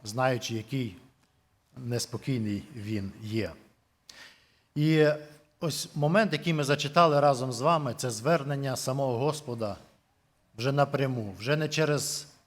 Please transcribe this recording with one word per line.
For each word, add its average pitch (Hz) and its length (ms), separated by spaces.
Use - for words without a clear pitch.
знаючи, 120 500
який 110 420
неспокійний 117 840
він 101 360
є. 107 300
І 151 320
ось - 340
момент, 151 380
який 151 200
ми 151 120
зачитали 147 560
разом 131 320
з 113 80
вами, 147 360
це 127 140
звернення 139 680
самого 131 420
Господа 120 580
вже 131 140
напряму, 135 680
вже 127 180
не 156 120
через 151 580